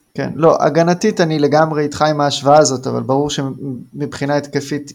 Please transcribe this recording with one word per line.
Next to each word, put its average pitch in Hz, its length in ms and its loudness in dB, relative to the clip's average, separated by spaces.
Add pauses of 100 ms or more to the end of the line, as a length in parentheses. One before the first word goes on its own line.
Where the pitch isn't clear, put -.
(140)
כן, 135 200 -4
לא, 160 260 2
הגנתית 175 600 0
אני 156 180 0
לגמרי 151 440 2
איתך 147 200 -4
עם 151 180 2
ההשוואה 143 380 4
הזאת, 131 280 2
אבל 120 160 -4
ברור 135 280 0
שמבחינה 139 1040 -6
התקפית, 143 580 -6